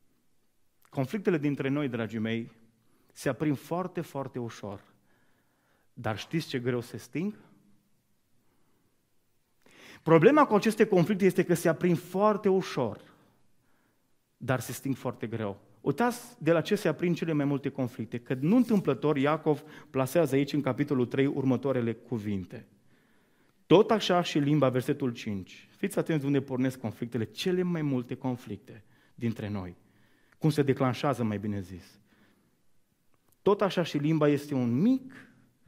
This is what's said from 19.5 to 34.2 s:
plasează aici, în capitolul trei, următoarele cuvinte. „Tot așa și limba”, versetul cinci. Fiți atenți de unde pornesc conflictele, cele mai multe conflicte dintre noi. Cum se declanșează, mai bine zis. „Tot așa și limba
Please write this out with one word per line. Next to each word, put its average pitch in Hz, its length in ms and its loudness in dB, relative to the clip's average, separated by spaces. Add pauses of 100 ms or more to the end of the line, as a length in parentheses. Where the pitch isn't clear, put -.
plasează 131 440 0
aici, 139 180 2
în 151 80 0
capitolul 131 460 0
trei, 135 200 0
următoarele 127 640 0
cuvinte. 104 760 -8 (1000)
„Tot 202 240 8
așa 190 320 2
și - 160 -2
limba”, 143 300 4
versetul 127 440 -2
cinci. 101 640 -10
Fiți - 220 -4
atenți 160 220 0
de 131 60 -4
unde 143 140 2
pornesc 131 380 -4
conflictele, 117 460 -6
cele 180 380 -2
mai 175 200 -2
multe 131 320 -4
conflicte 117 680 -10 (320)
dintre 110 340 -4
noi. 95 280 -8 (600)
Cum 156 120 2
se 151 120 2
declanșează, 131 600 0
mai 107 140 -2
bine 101 220 -6
zis. 87 400 -16 (1400)
„Tot 202 180 2
așa 185 220 0
și 160 160 -4
limba 151 300 2